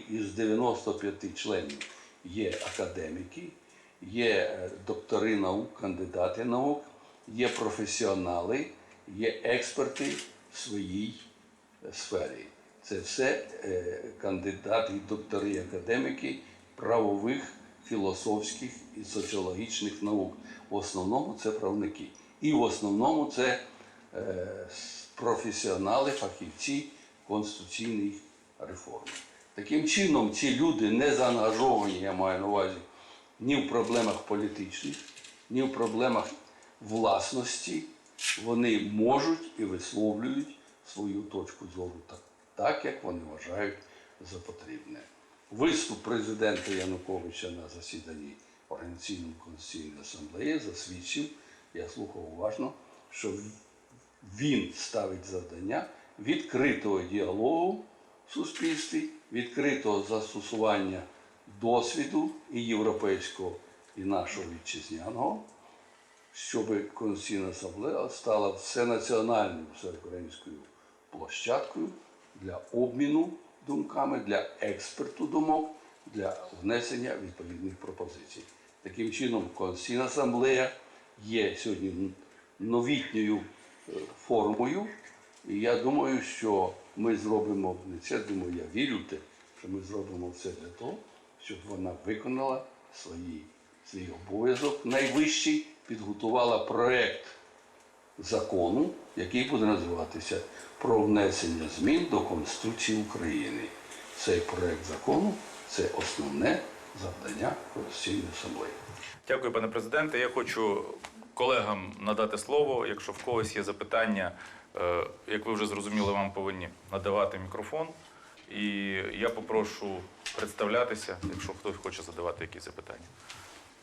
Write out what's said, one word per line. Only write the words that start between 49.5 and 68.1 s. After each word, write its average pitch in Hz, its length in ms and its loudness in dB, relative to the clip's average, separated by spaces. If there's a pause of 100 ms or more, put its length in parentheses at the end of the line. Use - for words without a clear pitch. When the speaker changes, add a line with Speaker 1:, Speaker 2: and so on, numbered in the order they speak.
Speaker 1:
Асамблеї 104 580 -4
засвідчив, 90 640 -6 (500)
я - 140 -6
слухав - 440 -10
уважно, 107 400 -2 (380)
що 104 220 -4 (1080)
він 117 380 2
ставить 92 480 -2
завдання 92 600 -4 (320)
відкритого 113 840 2
діалогу 113 840 2 (440)
в - 40 -16
суспільстві, - 760 -2 (240)
відкритого 120 720 2
застосування 104 1000 0 (580)
досвіду 151 720 2 (220)
і 120 120 -2
європейського, 104 920 2 (400)
і 95 40 -8
нашого 95 500 -2
вітчизняного, 82 920 -4 (880)
щоб 104 640 -2
Конституційна 98 540 -2
Асамблея 95 600 -4
стала 107 420 2